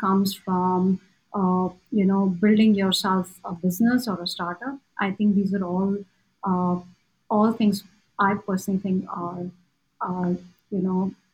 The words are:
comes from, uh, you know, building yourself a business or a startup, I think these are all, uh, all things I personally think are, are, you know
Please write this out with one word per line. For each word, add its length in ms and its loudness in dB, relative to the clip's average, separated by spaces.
comes 280 2
from, 640 0
uh, 360 0
you 140 2
know, 200 2
building 340 6
yourself 640 0
a 20 -6
business 540 0
or 140 -4
a 60 -8
startup, 500 -8
I 40 -2
think 240 2
these 180 0
are 100 -2
all, 340 0
uh, 340 0
all 240 4
things 300 0
I 180 2
personally 380 -2
think 240 -2
are, 360 -8
are, 340 -2
you 120 0
know 260 0